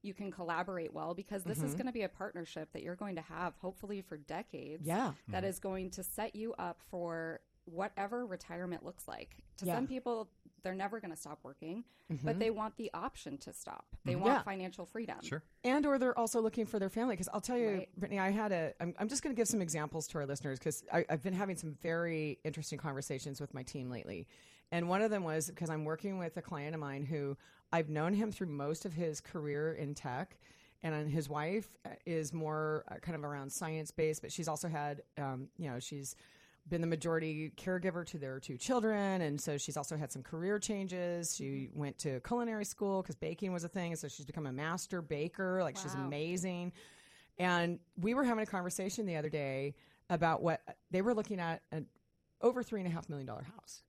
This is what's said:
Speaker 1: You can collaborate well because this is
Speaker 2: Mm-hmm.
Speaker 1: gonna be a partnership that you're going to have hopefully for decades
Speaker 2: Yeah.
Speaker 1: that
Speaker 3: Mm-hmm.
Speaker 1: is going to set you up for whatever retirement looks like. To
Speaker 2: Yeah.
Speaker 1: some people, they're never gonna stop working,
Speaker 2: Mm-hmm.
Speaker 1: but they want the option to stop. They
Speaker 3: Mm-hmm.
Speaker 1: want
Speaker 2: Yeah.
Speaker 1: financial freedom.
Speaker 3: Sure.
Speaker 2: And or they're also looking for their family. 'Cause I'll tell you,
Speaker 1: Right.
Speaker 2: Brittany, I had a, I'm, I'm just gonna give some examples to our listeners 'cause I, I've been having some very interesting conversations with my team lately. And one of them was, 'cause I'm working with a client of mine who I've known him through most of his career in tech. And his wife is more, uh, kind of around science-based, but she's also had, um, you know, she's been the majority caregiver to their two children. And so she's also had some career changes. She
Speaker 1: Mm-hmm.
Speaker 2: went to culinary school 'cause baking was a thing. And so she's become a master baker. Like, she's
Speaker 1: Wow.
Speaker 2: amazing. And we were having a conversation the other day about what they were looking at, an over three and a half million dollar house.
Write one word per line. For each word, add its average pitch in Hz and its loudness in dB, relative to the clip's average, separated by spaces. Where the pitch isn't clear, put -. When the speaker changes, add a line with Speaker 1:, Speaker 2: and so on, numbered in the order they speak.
Speaker 1:
You 196 -6
can 196 -4
collaborate 175 0
well 156 -2
because 196 -6
this 151 0
is 147 2
Speaker 2:
Mm-hmm. 156 -2
Speaker 1:
gonna 254 -2
be 226 -2
a 185 0
partnership - -8
that - -8
you're 175 -4
going 202 -6
to 160 -6
have 170 -4
hopefully 196 -6
for 165 -10
decades 151 -8
Speaker 2:
Yeah. 185 2
Speaker 1:
that 185 0
Speaker 3:
Mm-hmm. 196 2
Speaker 1:
is 180 -6
going 190 -2
to 185 -8
set - -4
you 220 -4
up - -6
for 165 -4
whatever 202 -2
retirement 180 -6
looks - -10
like. - -10
To 185 -2
Speaker 2:
Yeah. 180 4
Speaker 1:
some 262 2
people, 240 -2
they're 185 -2
never 202 -2
gonna 175 -6
stop 147 -10
working, 160 -8
Speaker 2:
Mm-hmm. 143 0
Speaker 1:
but 160 4
they 226 4
want 214 -2
the 226 -4
option 170 -4
to - -12
stop. - -12
They 127 2
Speaker 3:
Mm-hmm. 185 2
Speaker 1:
want 233 8
Speaker 2:
Yeah. - 2
Speaker 1:
financial 185 -4
freedom. - -6
Speaker 3:
Sure. 147 -4
Speaker 2:
And 277 6
or 277 6
they're 247 6
also 226 4
looking 220 2
for 208 0
their 196 2
family. 226 2
'Cause 175 -2
I'll 208 0
tell 247 0
you, 233 4
Speaker 1:
Right. 190 0
Speaker 2:
Brittany, 196 0
I 190 4
had 214 2
a, 165 2
I'm, 170 -2
I'm 214 0
just 277 0
gonna 277 0
give 226 6
some 208 4
examples 156 -2
to 165 -2
our 139 0
listeners 139 -2
'cause - -2
I, 165 4
I've 151 2
been 185 0
having 190 0
some 156 -6
very 165 0
interesting 151 -4
conversations 139 -4
with 139 -6
my 131 -6
team 123 -6
lately. 101 -4
And 170 2
one 190 6
of 220 6
them 202 2
was, 160 0
'cause 165 -2
I'm 156 0
working 185 -2
with 170 -4
a 165 -4
client 151 -4
of 156 -4
mine 139 -4
who 139 0
I've 160 4
known 156 4
him 214 4
through 185 -2
most 147 -2
of 185 -2
his 156 0
career 151 0
in 147 -2
tech. 135 -4
And 156 0
his 147 2
wife 156 0
is 160 0
more, 156 0
uh, - -8
kind 165 -4
of 147 -4
around 143 -4
science-based, 160 0
but - -8
she's 165 -2
also 156 -2
had, 147 -2
um, 135 -4
you 156 -4
know, 123 -4
she's 139 -8
been 165 2
the 170 4
majority 160 2
caregiver 180 0
to 180 -8
their 131 -4
two 135 -6
children. 208 4
And 147 2
so 147 0
she's 143 -2
also 151 -2
had 151 -2
some 135 -8
career 180 0
changes. 180 0
She 135 -2
Speaker 1:
Mm-hmm. - -6
Speaker 2:
went 143 -2
to 131 0
culinary 233 0
school 196 0
'cause 180 -6
baking 165 -2
was 175 -2
a 170 -4
thing. 170 -2
And 156 -2
so 156 -6
she's 135 -10
become 151 -4
a 131 -2
master 165 -2
baker. 175 0
Like, 151 0
she's 131 -4
Speaker 1:
Wow. - 0
Speaker 2:
amazing. 175 0
And 175 4
we 208 4
were 277 6
having 226 6
a 208 2
conversation 180 0
the 170 2
other 151 0
day 139 0
about 165 4
what 160 4
they 180 4
were 233 6
looking 208 0
at, 165 0
an 156 -4
over 240 6
three 214 -2
and 180 0
a - 2
half 160 -4
million 143 -4
dollar 120 -6
house. - -14